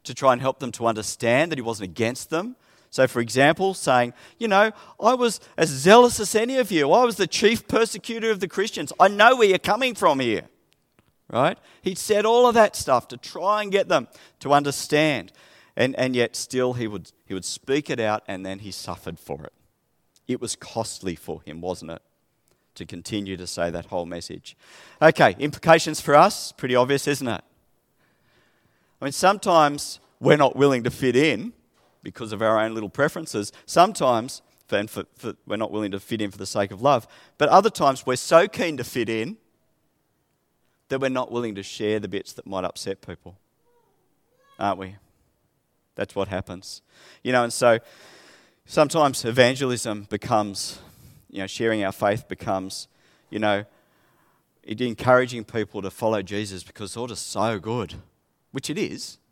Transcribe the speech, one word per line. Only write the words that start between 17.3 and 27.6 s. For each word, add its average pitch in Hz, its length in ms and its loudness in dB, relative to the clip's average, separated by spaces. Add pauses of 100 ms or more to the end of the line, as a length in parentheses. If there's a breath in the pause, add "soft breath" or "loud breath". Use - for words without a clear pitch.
would 92 120 -8
speak - 440 -4
it 131 100 -4
out 107 280 0
and 95 180 -10
then 95 140 -10
he 104 100 -14
suffered 85 480 -12
for 73 260 -14
it. - 100 -18 (760)
It 123 120 -4
was 120 160 -8
costly - 600 -8
for 80 260 -12
him, 78 200 -16
wasn't 87 300 -8
it, 82 100 -16 (760)
to 85 100 -16
continue 98 520 -8
to 87 100 -12
say 85 240 -4
that 85 160 -10
whole 87 180 -6
message? 92 500 -14 (460 loud breath)
Okay, 151 380 6
implications 156 600 2
for 147 140 0
us, 175 380 4
pretty - 240 -4
obvious, 127 320 2
isn't 139 200 -2
it? 107 160 -6 (1600)